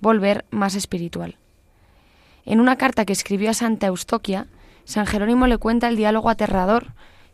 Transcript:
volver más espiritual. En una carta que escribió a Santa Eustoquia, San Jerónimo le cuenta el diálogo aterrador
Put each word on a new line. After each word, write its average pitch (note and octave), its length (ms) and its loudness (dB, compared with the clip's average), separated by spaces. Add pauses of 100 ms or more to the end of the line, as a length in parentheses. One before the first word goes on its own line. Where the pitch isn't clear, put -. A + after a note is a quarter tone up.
volver G#3 480 2
más G3 240 -2
espiritual. E3+ 640 -8 (1080)
En G#3+ 140 2
una B3+ 160 6
carta A#3 300 0
que G3 80 -2
escribió G3+ 380 -2
a - 20 0
Santa A3 340 -2
Eustoquia, G3 600 -4 (380)
San G#3+ 200 -4
Jerónimo A3 420 0
le A3+ 120 2
cuenta A#3 280 0
el A#3 80 -2
diálogo G#3+ 340 0
aterrador G#3 640 0 (400)